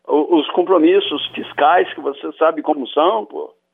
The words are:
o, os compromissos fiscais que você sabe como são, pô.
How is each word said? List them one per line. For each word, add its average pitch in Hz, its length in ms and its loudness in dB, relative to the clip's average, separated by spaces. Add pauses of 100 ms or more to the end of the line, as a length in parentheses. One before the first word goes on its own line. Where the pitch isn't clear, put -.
o, 151 320 2
os - 120 -4
compromissos 175 840 2
fiscais 170 580 0
que - 80 -14
você 143 380 -8
sabe 160 240 0
como 143 260 -4
são, 190 380 0
pô. - 260 -12 (220)